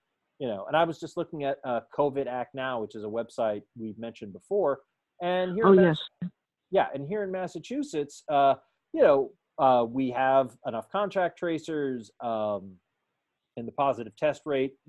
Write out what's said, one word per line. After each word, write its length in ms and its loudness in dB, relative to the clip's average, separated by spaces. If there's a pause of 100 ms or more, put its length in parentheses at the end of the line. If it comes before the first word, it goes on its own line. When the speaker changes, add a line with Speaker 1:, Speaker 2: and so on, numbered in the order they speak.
(400)
Speaker 1:
you 80 -6
know, 180 -6
and 100 -6
I 80 4
was 160 -4
just 180 -12
looking 280 -8
at, 180 -4
uh, 180 -4 (160)
covid 300 -2
act 280 -6
now, 260 -6
which 140 -10
is 80 -10
a 40 -8
website 560 -4 (140)
we've 200 -12
mentioned 360 -14
before. 480 -2 (400)
And 320 -2
here 140 4
Speaker 2:
Oh, 40 10
Speaker 1:
in 20 12
Speaker 2:
yes. 240 8 (240)
Speaker 1:
Mass-, 100 -6 (400)
yeah, 220 4
and 140 -8
here 160 -4
in 80 -6
Massachusetts, 960 -8
uh, 260 4 (380)
you 80 0
know, 320 4 (240)
uh, 320 4
we 220 -2
have 460 2 (100)
enough 220 -6
contact 500 -2
tracers, 720 -4 (100)
um, 560 -4 (800)
and 100 -10
the 60 -12
positive 440 -2
test 280 -2
rate 300 -2 (140)